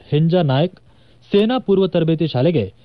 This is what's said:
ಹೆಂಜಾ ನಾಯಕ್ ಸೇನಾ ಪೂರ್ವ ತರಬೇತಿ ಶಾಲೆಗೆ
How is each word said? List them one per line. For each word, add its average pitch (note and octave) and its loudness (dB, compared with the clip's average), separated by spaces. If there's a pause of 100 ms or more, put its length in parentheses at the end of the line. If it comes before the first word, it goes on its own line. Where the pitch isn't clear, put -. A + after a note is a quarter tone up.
ಹೆಂಜಾ E3 0
ನಾಯಕ್ C#3+ -2 (520)
ಸೇನಾ A3 2
ಪೂರ್ವ F#3+ 0
ತರಬೇತಿ E3 -2
ಶಾಲೆಗೆ C3 -2 (120)